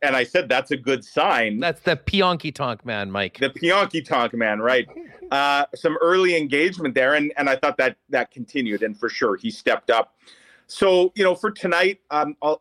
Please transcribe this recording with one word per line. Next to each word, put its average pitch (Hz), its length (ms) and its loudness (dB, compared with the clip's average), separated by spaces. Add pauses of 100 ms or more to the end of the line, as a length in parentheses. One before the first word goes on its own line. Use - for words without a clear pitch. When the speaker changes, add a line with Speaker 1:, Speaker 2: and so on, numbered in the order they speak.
Speaker 1:
and 135 120 2
I 127 80 2
said, 123 260 -2
"That's 131 200 0
a 143 80 -2
good 131 260 -2
sign." 120 560 0
Speaker 2:
That's 165 220 -2
the 165 160 0
Pionky 180 560 -2
tonk 123 320 -6
man, 104 240 -6
Mike. 98 300 -4
Speaker 1:
The 135 100 0
Pionky 170 560 -2
tonk 120 300 0
man, 107 240 0
right. 120 340 0
Speaker 2:
<laughs> - 40 -20 (340)
Speaker 1:
Uh, 143 320 2 (120)
some 156 260 -2
early 180 340 4
engagement 156 600 -2
there, 135 180 2
and, 147 240 0
and 143 140 0
I 135 40 2
thought 139 220 -2
that, 131 200 0 (120)
that 123 220 -2
continued, 113 500 -4
and 110 180 -4
for 117 100 -2
sure, 107 260 -2
he 113 160 -6
stepped - 400 -2
up. 113 240 0 (500)
So, 185 500 2
you 208 80 0
know, 180 120 4
for 214 160 -4
tonight, 190 480 0 (100)
um, 151 320 -2
I'll, 151 200 0